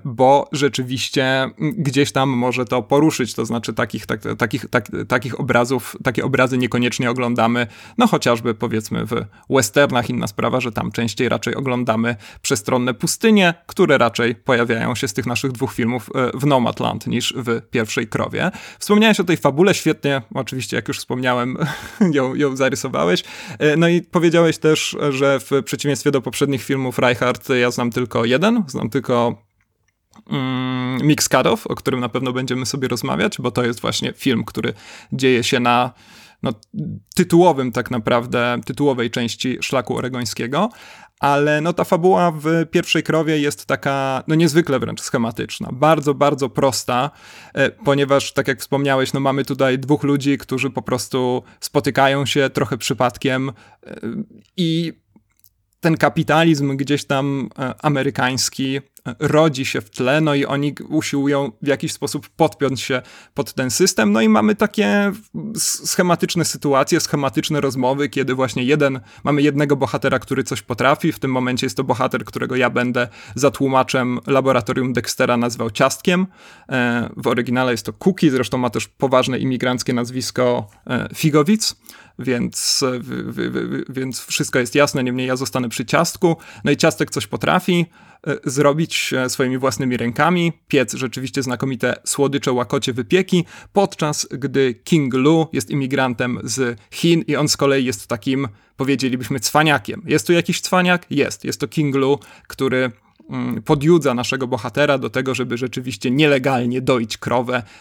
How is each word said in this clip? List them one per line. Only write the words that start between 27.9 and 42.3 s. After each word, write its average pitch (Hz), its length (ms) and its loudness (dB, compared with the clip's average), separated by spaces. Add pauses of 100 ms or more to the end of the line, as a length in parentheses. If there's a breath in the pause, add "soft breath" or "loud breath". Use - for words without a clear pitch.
tylko 120 340 -2
jeden, 190 420 2
znam 113 220 -6
tylko, 120 540 -2 (840)
mm, 127 760 -2
Mix - 220 2
Cutoff, 175 380 2
o - 80 -4
którym 127 240 -2
na 123 100 -2
pewno 127 240 -2
będziemy 127 320 -2
sobie 127 220 -4
rozmawiać, 135 520 -2
bo 123 120 -2
to 123 120 -2
jest 120 160 -2
właśnie 117 340 -4
film, - 300 0
który 110 300 -6 (380 loud breath)
dzieje 131 320 2
się 127 160 0
na, 123 320 2 (520 loud breath)
no, 131 100 -2 (640)
tytułowym 165 560 4
tak 123 200 -4
naprawdę, 123 760 0
tytułowej 123 460 0
części 120 500 -4
Szlaku 123 360 -2
Oregońskiego. 127 720 -4 (500 loud breath)
Ale, 147 420 2
no, 165 120 0
ta 165 100 0
fabuła 180 480 4